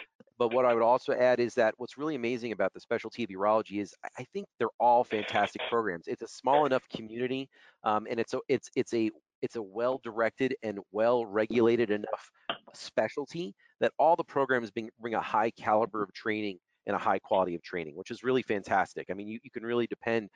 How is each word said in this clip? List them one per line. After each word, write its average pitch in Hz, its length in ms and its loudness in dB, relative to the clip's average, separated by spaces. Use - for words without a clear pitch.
But 117 140 0
what 127 140 2
I 120 80 4
would 113 80 2
also 127 320 2
add 123 260 4
is 120 140 0
that 110 240 4
what's 120 180 -12
really 147 200 -6
amazing 117 360 -4
about 95 220 0
the 92 60 -16
specialty 113 440 -4
of 92 60 -8
urology 101 500 0
is 98 140 -8
I, - 40 -8
I 127 140 -10
think 196 140 -8
they're 113 100 0
all 120 260 6
fantastic 104 640 -2
programs. 104 360 -2
It's - 160 -8
a 110 60 -10
small 143 380 2
enough 131 280 0
community, 123 540 -6
um, 107 260 0
and 117 100 -2
it's - 140 -4
a, 131 140 0
it's, 131 280 0
it's 123 160 0
a, 113 180 2
it's 123 140 -6
a 117 60 -6
well-directed 113 1000 -2
and 104 160 -6
well-regulated 113 960 4
enough 104 400 -4
specialty 170 800 -4
that - 180 2
all 160 180 6
the 165 80 -2
programs 127 460 0
bring, 113 200 -8
bring 113 140 -6
a 95 60 0
high 110 320 0
caliber 107 500 2
of 95 100 -6
training 107 460 -4
and 101 100 0
a - 20 2
high 98 200 2
quality 92 360 0
of 85 80 -8
training, 80 320 -8
which 90 160 -12
is 113 120 -14
really 127 200 0
fantastic. 95 680 -2
I 90 40 -4
mean, 104 140 -12
you, 110 140 -10
you 127 80 -20
can 113 120 -10
really 117 240 0
depend 113 480 -2